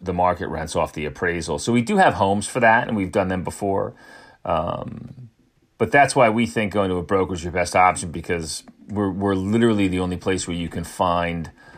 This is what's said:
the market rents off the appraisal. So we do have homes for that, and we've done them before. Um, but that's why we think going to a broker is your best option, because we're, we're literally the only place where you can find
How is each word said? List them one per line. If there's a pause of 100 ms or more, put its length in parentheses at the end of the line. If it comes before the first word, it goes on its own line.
the
market
rents
off
the
appraisal.
So
we
do
have
homes
for
that,
and
we've
done
them
before. (500)
Um, (480)
but
that's
why
we
think
going
to
a
broker
is
your
best
option,
because (240)
we're,
we're
literally
the
only
place
where
you
can
find (280)